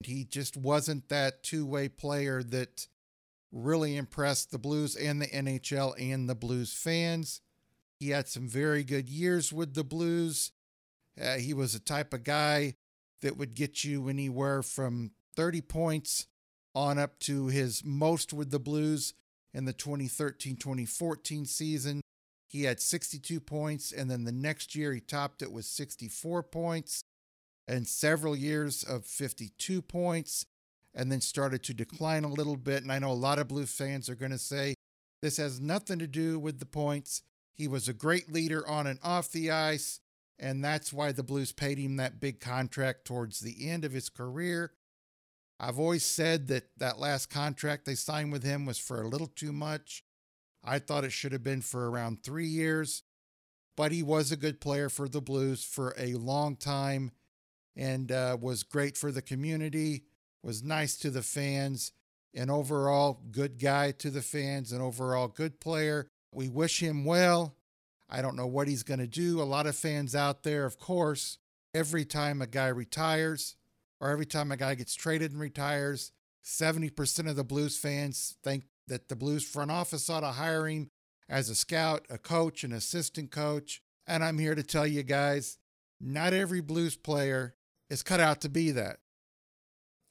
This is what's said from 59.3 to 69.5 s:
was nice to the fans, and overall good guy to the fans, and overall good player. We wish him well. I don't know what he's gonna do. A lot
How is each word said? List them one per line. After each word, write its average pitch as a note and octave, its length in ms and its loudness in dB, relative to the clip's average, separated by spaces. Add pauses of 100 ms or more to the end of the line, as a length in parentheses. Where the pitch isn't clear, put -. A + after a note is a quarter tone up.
was A2 180 -6
nice D3+ 360 0
to D3+ 120 -2
the B2+ 140 -2
fans, C#3 680 -2 (380)
and C3 200 0
overall C#3+ 800 4
good B2+ 260 -2
guy C#3 340 4
to C#3+ 200 -6
the C3+ 100 -4
fans, C#3 500 -4
and B2 120 -2
overall B2+ 440 2
good D3+ 320 -4
player. D3+ 480 0 (240)
We C3 160 -4
wish D3+ 320 2
him D3+ 260 0
well. E3+ 520 6 (500)
I C3 140 -2
don't C3 160 -2
know B2 80 -2
what C#3 220 2
he's C3 160 0
gonna B2+ 240 -2
do. E3+ 340 2
A - 20 2
lot C#3+ 220 2